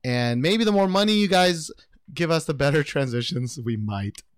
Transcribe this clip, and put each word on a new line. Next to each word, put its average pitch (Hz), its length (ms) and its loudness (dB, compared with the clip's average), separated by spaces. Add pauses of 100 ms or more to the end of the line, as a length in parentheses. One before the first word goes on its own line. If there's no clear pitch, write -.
And 120 380 0
maybe 202 220 2
the 214 80 2
more 196 160 2
money 202 260 2
you 208 140 2
guys 180 440 2 (420)
give 165 180 -2
us, 160 140 0
the 156 80 -2
better 143 300 2
<laughs> - 20 -14
transitions 123 760 -4
we 117 160 -4
might 104 480 -6 (140)